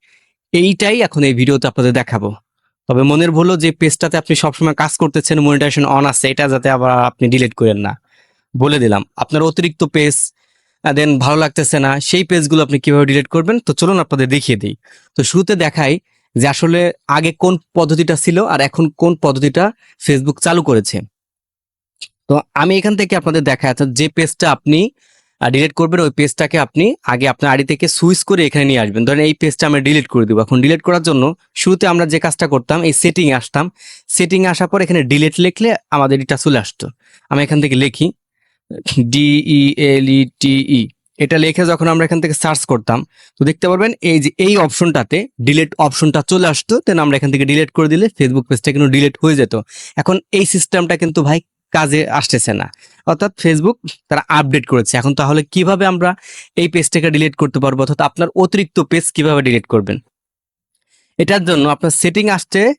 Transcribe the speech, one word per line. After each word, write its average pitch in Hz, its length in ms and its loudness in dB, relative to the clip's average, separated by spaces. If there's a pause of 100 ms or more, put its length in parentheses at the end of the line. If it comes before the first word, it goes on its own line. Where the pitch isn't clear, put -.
(540)
এইটাই 196 480 2
এখন 160 220 -2
এই 135 100 2
ভিডিওতে 127 340 2
আপনাদের 123 260 0
দেখাবো। 120 360 -2 (600)
তবে 127 140 2
মনের 156 280 2
ভুল 165 260 4
যে 160 140 2
পেজটাতে 160 460 -2
আপনি 160 180 -2
সবসময় 156 400 -2
কাজ 156 220 -2
করতেছেন, 156 420 0
মনিটাইজেশন 143 460 2
on 139 200 2
আছে, 135 240 -2
এটা 139 200 -2
যাতে 131 200 0
আবার 127 220 2 (140)
আপনি 123 220 -2
ডিলিট 123 280 0
করেন 107 220 0
না। 104 160 -6 (600)
বলে 143 260 0
দিলাম, 104 220 2 (160)
আপনার - 260 -2
অতিরিক্ত 160 420 -2
পেজ, 147 300 0 (680)
আহ, 147 120 0
then 151 140 2 (100)
ভালো 139 180 0
লাগতেছে 151 420 -2
না, 135 200 0
সেই 180 260 -2
পেজগুলো 160 380 0
আপনি 143 160 -2
কিভাবে 143 260 2
ডিলিট 139 220 0
করবেন, 165 320 0
তো 180 140 -4
চলুন 185 260 0
আপনাদের 135 300 -2
দেখিয়ে 131 280 0
দিই। 104 180 -6 (380)
তো - 100 -2
শুরুতে 190 320 0
দেখাই 156 380 0 (420)
যে 120 120 0
আসলে 165 320 0 (280)
আগে 156 300 -2
কোন 185 160 2 (200)
পদ্ধতিটা 160 440 0
ছিল 170 200 0 (160)
আর 143 80 -2
এখন 139 240 0 (120)
কোন 170 140 2 (100)
পদ্ধতিটা 139 420 0 (380)
Facebook 143 400 0
চালু 170 220 0
করেছে। 113 340 0 (1300)
তো 139 100 2 (200)
আমি 160 220 0
এখান 208 180 0
থেকে 196 200 -2
আপনাদের 160 280 0
দেখাই, 139 280 0
অর্থাৎ 135 180 -2 (100)
যে 156 100 0
পেজটা 160 420 -2
আপনি, 147 280 0 (600)
আহ, 123 80 0
ডিলিট 139 240 0
করবেন, 170 260 0
ওই 156 120 0
পেজটাকে 147 480 -2
আপনি 151 260 0 (220)
আগে 123 200 -2
আপনার 135 240 -2
আইডি 135 140 2
থেকে 147 220 -2
সুইচ 175 360 0
করে 190 220 0
এখানে 143 200 0
নিয়ে 131 180 0
আসবেন। 104 220 -4
ধরেন 143 240 0
এই 151 120 -2
পেজটা 156 260 -2
আমরা 143 140 0
ডিলিট 143 260 0
করে 117 180 0
দিব। 107 140 2
এখন 113 220 0
ডিলিট 156 200 2
করার 175 220 0
জন্য 143 200 0 (320)
শুরুতে 185 320 0
আমরা 175 180 2
যে 156 140 -2
কাজটা 165 280 -2
করতাম, 143 360 -2
এই 160 100 2
সেটিং 175 380 0
আসতাম, 135 340 -4 (500)
সেটিং 180 300 0
আসার 175 260 -2
পর 196 100 0
এখানে 175 220 0
ডিলিট 147 360 0
লিখলে 185 300 0 (200)
আমাদের 139 320 2
এটা 131 160 -4
চলে 139 220 0
আসতো। - 260 -10 (460)
আমি 139 120 0
এখান 147 180 0
থেকে 135 140 -2
লিখি 135 320 0 (1040)
ডিইএলইটিই, 139 1700 2 (360)
এটা 147 180 0
লিখে 160 280 0
যখন 165 220 0
আমরা 165 180 2
এখান 165 160 -2
থেকে 156 220 -2
সার্চ 156 220 -2
করতাম, 117 340 -2 (340)
তো - 120 -6
দেখতে 151 220 -2
পারবেন 185 240 0 (100)
এই 165 180 2
যে 143 180 -2
এই 190 200 2
অপশনটাতে 151 600 -2 (240)
ডিলিট 147 380 0
অপশনটা 151 400 0 (120)
চলে 180 160 2
আসতো, 156 260 -2 (120)
then 185 140 0
আমরা 147 180 0
এখান 139 140 -2
থেকে 139 140 0
ডিলিট 143 260 0
করে 156 220 0
দিলে 185 120 2 (120)
Facebook 131 300 0
পেজটা 135 240 -2
কিন্তু 139 240 2
ডিলিট 139 260 2
হয়ে 160 140 2
যেত। 127 180 2 (440)
এখন - 180 0 (160)
এই 190 140 2
সিস্টেমটা 175 520 -2
কিন্তু 165 260 -2
ভাই 151 160 0 (340)
কাজে 156 360 0
আসতেছে 127 440 -2
না, 95 140 -6 (400)
অর্থাৎ 180 240 -2 (100)
Facebook 165 360 2 (300)
তারা 147 220 -2
আপডেট 147 380 0
করেছে। 120 300 0
এখন 131 180 0
তাহলে 147 260 0 (100)
কিভাবে 185 340 0
আমরা 180 240 0 (460)
এই 170 180 0
পেজটাকে 165 420 0
ডিলিট 151 200 0
করতে 139 240 -2
পারবো, 135 220 -2
অর্থাৎ 143 200 -2
আপনার 165 340 -2
অতিরিক্ত 185 420 0 (120)
পেজ 170 220 0
কিভাবে 147 300 0
ডিলিট 120 260 0
করবেন? 101 300 -2 (1200)
এটার 190 260 0
জন্য 156 240 2
আপনার 151 220 -2
সেটিং 180 380 -2
আসতে 190 320 -2 (180)